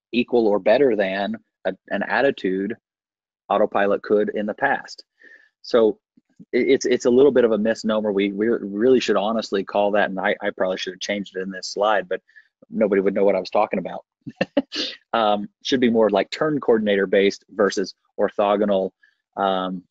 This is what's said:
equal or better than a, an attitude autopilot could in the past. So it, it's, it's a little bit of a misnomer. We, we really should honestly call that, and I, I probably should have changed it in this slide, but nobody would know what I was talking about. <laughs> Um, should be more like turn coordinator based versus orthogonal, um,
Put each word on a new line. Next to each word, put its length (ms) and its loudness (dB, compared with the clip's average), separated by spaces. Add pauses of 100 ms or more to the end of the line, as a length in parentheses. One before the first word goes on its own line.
(120)
equal 360 0
or 120 2
better 360 4
than 400 -2 (300)
a, 80 -2 (160)
an 140 -4
attitude 720 -2 (760)
autopilot 540 0
could 320 0
in 100 -4
the 80 -6
past. 500 -4 (600)
So 340 2 (540)
it, 180 0
it's, 160 2
it's 200 0
a 40 2
little 220 6
bit 120 4
of 100 2
a 40 2
misnomer. 540 -2
We, 200 0
we 180 -2
really 500 2
should 180 0
honestly 460 -2
call 280 0
that, 200 2
and 80 -8
I, 240 -2
I 80 -4
probably 260 -4
should 160 -10
have 60 -20
changed 360 -8
it 60 -6
in 80 -8
this 200 -12
slide, 380 0
but 140 -6 (480)
nobody 320 0
would 140 0
know 80 0
what 120 4
I 40 -2
was 100 -8
talking 300 0
about. 300 -10
<laughs> 560 -8 (500)
Um, 320 0 (140)
should 180 -2
be 120 4
more 180 4
like 220 0
turn 280 -2
coordinator 460 2
based 460 2
versus 420 -2 (260)
orthogonal, 680 0 (480)
um, 540 -2